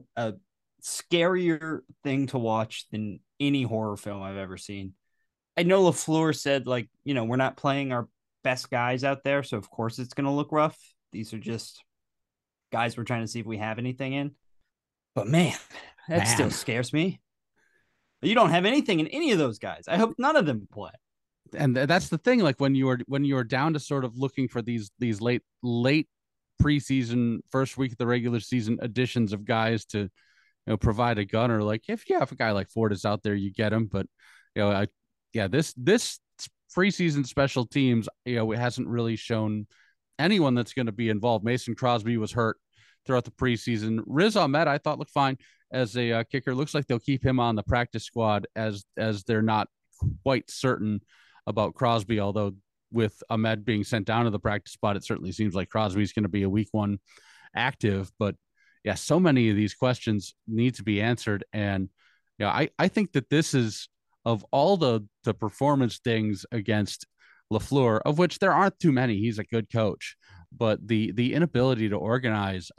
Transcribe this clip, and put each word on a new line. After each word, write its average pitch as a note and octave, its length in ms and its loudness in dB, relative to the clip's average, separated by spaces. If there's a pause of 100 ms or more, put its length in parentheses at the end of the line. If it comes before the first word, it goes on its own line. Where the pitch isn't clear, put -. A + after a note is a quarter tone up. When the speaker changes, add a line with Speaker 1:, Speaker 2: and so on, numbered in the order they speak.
(160)
Speaker 1:
a A2 180 -4 (500)
scarier E3+ 960 0 (240)
thing C#3 240 0
to C3 100 -4
watch A2 540 -2
than G#2+ 280 -8 (200)
any C#3+ 240 0
horror A2 340 -2
film G2+ 240 -12
I've G2 160 -10
ever F#2+ 200 -10
seen. G2 360 -12 (640)
I E3+ 60 4
know F#3+ 200 6
LaFleur D#3+ 520 2
said, C#3 320 -2
like, B2 220 -2 (140)
you C#3+ 100 -4
know, B2 100 0
"We're A2+ 140 -2
not C3 200 0
playing C#3 340 -2
our A#2+ 180 -4 (340)
best B2+ 260 -2
guys B2 340 0
out C#3 200 -2
there, C#3 200 0
so B2 140 -6
of G2 120 -10
course A2+ 300 -6
it's B2+ 140 -10
gonna C#3 220 -2
look D3 160 -4
rough. D#3 260 0 (340)
These G#2+ 220 -10
are A2 60 -10
just - 440 -10 (880)
guys A#2 260 -2
we're A#2+ 60 -4
trying A#2 180 -2
to A2+ 60 -4
see A#2+ 120 -8
if A2 60 -8
we A2 120 -8
have A2 220 -6
anything B2+ 340 -6
in." C#3+ 220 -4 (800)
But G2+ 120 -4
man, E3 280 2 (540)
that D#3+ 180 2
still A#2 200 4
Speaker 2:
Man. G#2+ 40 -2
Speaker 1:
scares B2 400 -4
me. E3+ 300 0 (1000)
You G3 140 2
don't A#3 140 8
have F3+ 160 4
anything A3+ 340 4
in D#3 80 0
any D4+ 240 0
of G3+ 60 4
those C3 220 0
guys. F2 280 -10
I E3+ 100 0
hope - 200 2
none C#4+ 180 2
of B3 100 4
them A2+ 260 -2
play. F#2+ 200 -12 (640)
Speaker 2:
And C#3 200 2
th-, C3+ 120 2
that's F3 220 2
the E3+ 80 -2
thing. B3 220 2
Like, F#3 200 2
when C#3 160 4
you C3+ 140 2
are, B2+ 180 0
when C#3 160 -2
you C#3 140 0
are B2+ 60 0
down C3+ 300 0
to D3+ 60 -2
sort C#3 240 -4
of A#2+ 140 -8
looking C3 300 -2
for A#2+ 140 -6
these, A2+ 380 -4
these A2 220 -2
late, A#2+ 220 0 (180)
late B2 460 2 (540)
preseason, B2 800 2 (120)
first C3 260 -2
week C3 140 -2
of A2+ 60 -12
the A#2+ 100 -2
regular A#2+ 320 0
season A2+ 420 -2
additions A#2 500 0
of G#2 140 -6
guys A2+ 400 0
to, - 140 -4
you G2 100 -2 (560)
know, A2 100 0
provide A#2 440 2
a G#2 60 -2
gunner. A2+ 360 0
Like, G#2+ 260 -2
if, A3 220 -6
yeah, F4+ 140 2
if - 80 -2
a B2+ 40 -16
guy A#2 160 0
like G2 200 -2
Ford A2 200 0
is G2 140 -4
out G#2 160 -2
there, G#2 140 -2
you G2 180 -4
get G#2+ 180 0
him. A2+ 140 0
But, G2 220 -4 (480)
you G#2+ 80 0
know, G2+ 80 4
I, G2 160 0 (460)
yeah, G#2 140 0
this, C3+ 300 0
this E3 420 0 (200)
s-, - 100 -14 (260)
preseason E3+ 520 2
special C3 400 0
teams, B2 420 2 (160)
you A#2+ 120 -2
know, A2 140 0
it A2 60 -2
hasn't B2 300 -2
really A#2 300 -2
shown G#2+ 500 -2 (500)
anyone D#3 380 4
that's A#2+ 180 -2
gonna A#2 180 -4
be A2+ 180 -2
involved. G#2+ 360 0
Mason A#2 300 -2
Crosby A#2 420 0
was G#2+ 140 -4
hurt A2+ 260 0 (480)
throughout B2 200 0
the G#2+ 60 -16
preseason. A2+ 760 -2
Riz G3 280 2
Ahmed, D#3 320 2
I C#3+ 120 0
thought, D3+ 180 -2
looked D3 140 -12
fine C3+ 260 0 (340)
as B2+ 240 -2
a, A#2+ 160 0
uh, A#2 120 2
kicker. C3 320 -4
Looks D3+ 180 -2
like D3 140 -2
they'll A#2+ 120 0
keep C3+ 240 -2
him C3+ 160 2
on A#2 160 2
the G2+ 80 -2
practice A#2+ 400 0
squad G#2+ 520 0
as, G#2+ 280 -4 (140)
as G#2 260 -2
they're A2 200 2
not A2 240 2 (560)
quite C3+ 260 0
certain G#2+ 520 -2 (460)
about G#2 280 0
Crosby, A2+ 440 0
although G2+ 340 -2 (380)
with A2 380 0
Ahmed A2 360 0
being G#2+ 180 0
sent G2+ 240 -2
down A#2 180 2
to A2+ 60 2
the G2+ 80 -2
practice G#2 340 -4
spot, G#2 220 -2
it F#2 80 -6
certainly F#2+ 280 -6
seems G#2 220 -2
like F#2 160 -4
Crosby's G#2 440 0
gonna G#2 160 0
be G2+ 120 0
a G2 80 2
week G2+ 220 0
one G2+ 260 0 (580)
active. G#2 600 0
But G2 180 0 (480)
yeah, G2+ 120 0
so - 240 0
many C3+ 300 4
of G#2 60 4
these G#2 200 0
questions A2+ 580 -2 (140)
need A2+ 280 0
to G2+ 80 -14
be G2+ 180 0
answered. A2 420 -2 (100)
And, G2 360 -2 (500)
you G#2 60 0
know, G2+ 60 2
I, - 180 0 (100)
I E3 80 4
think G3 240 -2
that C3+ 180 -2
this D#3 240 2
is, A#2 360 -2 (340)
of A2+ 280 0
all E3 260 4
the, A#2 280 2 (180)
the A2 120 0
performance C3+ 640 0
things G#2+ 520 -2
against G#2+ 540 -2 (480)
LaFleur, A#2 520 2
of D3 120 0
which F3 220 2
there F#3+ 120 4
aren't F#3+ 280 4
too E3 120 4
many, B2 260 2
he's G#2+ 200 -2
a G#2+ 60 -4
good A2+ 280 -4
coach, A2 440 -2 (360)
but A2 360 0
the, A2 240 2
the A#2+ 240 0
inability B2+ 540 2
to G2+ 60 -2
organize G#2 840 -2